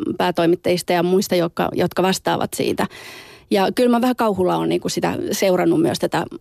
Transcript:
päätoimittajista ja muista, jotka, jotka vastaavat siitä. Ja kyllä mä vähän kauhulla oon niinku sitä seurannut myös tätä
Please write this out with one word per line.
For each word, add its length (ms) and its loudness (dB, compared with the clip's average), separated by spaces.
päätoimittajista 760 0
ja 100 2
muista, 320 2
jotka, 380 0
jotka 300 0
vastaavat 520 -2
siitä. 320 -2
Ja 240 2
kyllä 140 4
mä 120 4
vähän 140 2
kauhulla 420 0
oon 120 -2
niinku 200 -2
sitä 280 -2
seurannut 500 2
myös 180 0
tätä 260 -2